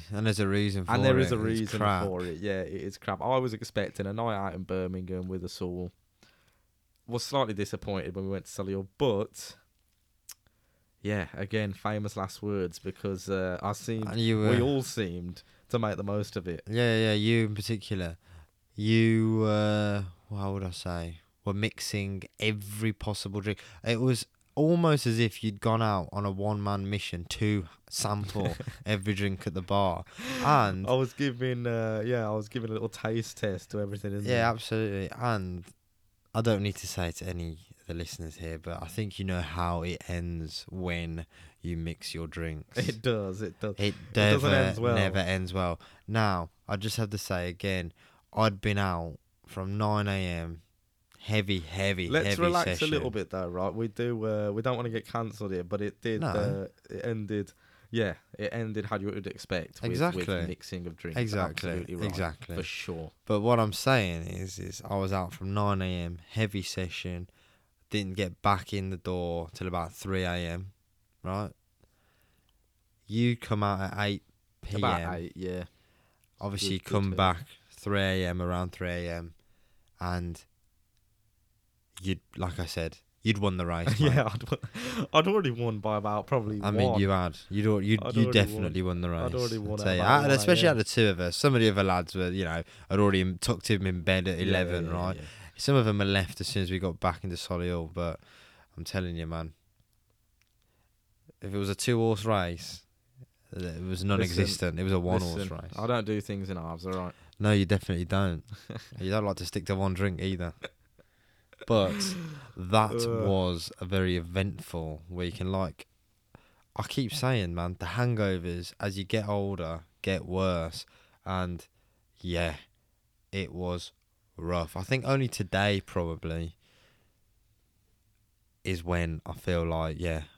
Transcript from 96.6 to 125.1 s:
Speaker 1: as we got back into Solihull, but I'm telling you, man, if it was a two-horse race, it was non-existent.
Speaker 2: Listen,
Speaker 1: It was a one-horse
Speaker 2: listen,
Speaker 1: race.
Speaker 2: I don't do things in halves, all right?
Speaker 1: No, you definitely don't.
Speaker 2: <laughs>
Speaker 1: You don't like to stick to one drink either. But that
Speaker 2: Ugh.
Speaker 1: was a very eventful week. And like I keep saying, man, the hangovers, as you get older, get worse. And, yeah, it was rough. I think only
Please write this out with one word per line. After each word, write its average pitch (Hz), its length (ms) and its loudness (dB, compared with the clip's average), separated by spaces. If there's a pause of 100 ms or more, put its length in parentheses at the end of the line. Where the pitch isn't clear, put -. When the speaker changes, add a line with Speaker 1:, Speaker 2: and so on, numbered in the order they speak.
Speaker 1:
as 87 80 -2
we 92 80 0
got 87 220 -4
back 90 240 -2
into 90 120 -6
Solihull, 87 560 -4
but 85 280 -4 (560)
I'm 82 80 -10
telling 87 320 -4
you, 82 100 -6
man, 82 260 -6 (1900)
if 95 100 -8
it 101 60 -2
was 98 100 0
a 101 60 -2
two-horse 113 500 2
race, 90 580 0 (720)
it 87 320 -6
was 92 200 -4
non-existent. 92 720 2
Speaker 2:
Listen, - 20 -2
Speaker 1:
It 92 60 0
was 95 80 2
a 92 80 4
one-horse 90 340 2
Speaker 2:
listen, 90 220 -4
Speaker 1:
race. 85 200 -12
Speaker 2:
I 107 120 -2
don't 117 180 0
do 107 140 0
things 98 300 -6
in 92 60 -4
halves, 82 300 -8
all 92 60 -2
right? 90 200 -4 (280)
Speaker 1:
No, 104 120 6
you 101 140 6
definitely 87 380 2
don't. 92 400 0 (280)
Speaker 2:
<laughs> - 280 -12
Speaker 1:
You 95 100 -2
don't 104 140 2
like 98 120 0
to 90 100 -6
stick 92 200 -6
to 98 80 2
one 95 200 2
drink 92 260 0
either. 87 320 -2 (1120)
But 101 260 6 (640)
that 110 360 4
Speaker 2:
Ugh. 117 340 0
Speaker 1:
was 92 540 2
a 92 40 -6
very 92 320 2
eventful 85 920 -4
week. 90 320 -4
And 92 100 -2
like 95 360 -2 (920)
I - 80 -2
keep 123 280 -2
saying, 107 420 0
man, 87 240 -2
the 92 80 -6
hangovers, 92 960 0
as 98 160 -2
you 98 80 -4
get 104 240 0
older, 95 520 -2 (220)
get 95 220 0
worse. 90 600 0 (400)
And, 90 400 -4 (540)
yeah, 85 340 0 (800)
it 98 200 -4
was 87 400 -4 (440)
rough. 85 400 -2
I 92 60 -4
think 127 220 -2
only 135 240 2